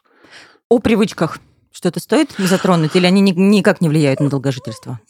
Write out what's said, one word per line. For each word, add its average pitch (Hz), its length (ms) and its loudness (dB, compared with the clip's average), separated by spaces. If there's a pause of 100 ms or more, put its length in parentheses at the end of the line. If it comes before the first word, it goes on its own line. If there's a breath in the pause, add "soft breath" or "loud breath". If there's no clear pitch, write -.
(680 loud breath)
О 240 100 2
привычках 208 580 -2 (340)
что-то - 280 -6
стоит 285 400 -2
затронуть, 180 560 0
или 180 100 2
они 190 160 4
ни-, 196 100 4
никак 196 500 2
не 165 80 0
влияют 143 320 0
на 147 80 0
долгожительство? 127 680 -8 (100)